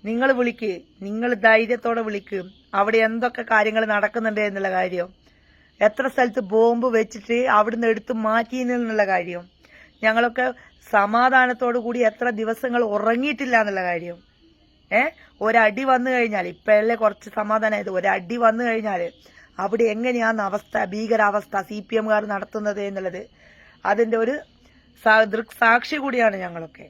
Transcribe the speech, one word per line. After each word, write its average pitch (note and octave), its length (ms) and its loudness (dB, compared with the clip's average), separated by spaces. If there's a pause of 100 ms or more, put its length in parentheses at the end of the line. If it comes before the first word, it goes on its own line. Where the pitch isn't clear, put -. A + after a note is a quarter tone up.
നിങ്ങൾ A#3 260 -2 (100)
വിളിക്ക്, A#3 340 -2 (320)
നിങ്ങൾ A3 240 -4 (160)
ധൈര്യത്തോടെ A3+ 600 2
വിളിക്ക്. G3+ 320 -8 (400)
അവിടെ A3 280 2
എന്തൊക്കെ A#3 440 -4
കാര്യങ്ങൾ A3 340 2
നടക്കുന്നുണ്ട് G#3+ 560 -2
എന്നുള്ള G3 360 -2
കാര്യം, F3+ 300 -2 (720)
എത്ര G#3+ 260 2
സ്ഥലത്ത് B3 340 0 (100)
ബോംബ് A#3 360 4 (100)
വെച്ചിട്ട് A3+ 400 -2 (200)
അവിടുന്ന് A3+ 300 2
എടുത്ത് A3+ 260 -2 (120)
മാറ്റി A3+ 380 -2
എന്നുള്ള A3+ 500 0
കാര്യം, F3 300 -4 (600)
ഞങ്ങളൊക്കെ A#3 420 0 (460)
സമാധാനത്തോടു B3 920 2
കൂടി A#3+ 140 -4 (100)
എത്ര A#3+ 180 -4 (140)
ദിവസങ്ങൾ A#3 400 -2 (140)
ഉറങ്ങിയിട്ടില്ല A#3+ 680 0
എന്നുള്ള G3 280 -2
കാര്യം. F3 280 -6 (760)
ഏ, G#3+ 100 2 (400)
ഒരടി A3 500 2
വന്നു B3+ 200 2
കഴിഞ്ഞാൽ, A3 420 0
ഇപ്പോഴല്ലേ G#3+ 420 2
കുറച്ച് G#3+ 400 -2
സമാധാനമായത്, G#3+ 600 -2
ഒരടി F#3+ 480 -2
വന്നു A3+ 180 4
കഴിഞ്ഞാൽ G#3+ 380 -2 (560)
അവിടെ G#3 360 0
എങ്ങനെയാന്ന് A3+ 500 -2
അവസ്ഥ, G3 340 -6 (160)
ഭീകരാവസ്ഥ G#3 720 0
സി G#3 100 -10 (100)
പി A3+ 80 -6
എംകാർ G#3+ 280 2 (100)
നടത്തുന്നത് G#3 480 -6
എന്നുള്ളത് F#3+ 400 -8 (640)
അതിൻ്റെ A3 380 2
ഒരു B3+ 120 -2 (680)
സാ-, A3 300 6
ദൃക്സാക്ഷി A#3 640 0
കൂടിയാണ് A#3+ 460 0
ഞങ്ങളൊക്കെ. E3 460 -12